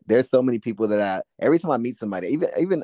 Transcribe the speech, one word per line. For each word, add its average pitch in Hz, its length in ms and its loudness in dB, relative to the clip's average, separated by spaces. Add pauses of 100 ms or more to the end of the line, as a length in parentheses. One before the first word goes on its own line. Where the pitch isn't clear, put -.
There's 123 220 4
so 127 140 4
many 120 160 0
people 110 300 -4
that 104 120 2
I, 95 200 -2 (200)
every 147 180 4
time 165 120 -2
I 127 60 2
meet 117 200 -4
somebody, 95 320 -6
even, 151 200 0 (100)
even, 175 240 0